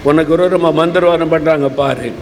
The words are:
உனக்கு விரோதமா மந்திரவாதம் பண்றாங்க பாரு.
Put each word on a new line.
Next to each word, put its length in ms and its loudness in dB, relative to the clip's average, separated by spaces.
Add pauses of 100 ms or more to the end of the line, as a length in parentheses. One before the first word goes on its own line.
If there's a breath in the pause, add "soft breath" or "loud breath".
உனக்கு 340 2
விரோதமா 360 0
மந்திரவாதம் 560 0
பண்றாங்க 400 0
பாரு. 420 -4 (100)